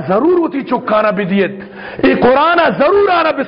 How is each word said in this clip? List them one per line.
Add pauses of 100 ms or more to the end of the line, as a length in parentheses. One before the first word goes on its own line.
ضرور
ہوتی
چکانا
بھی
دیت، (540)
یہ
قرآن (220)
ضرور
آنا
بھی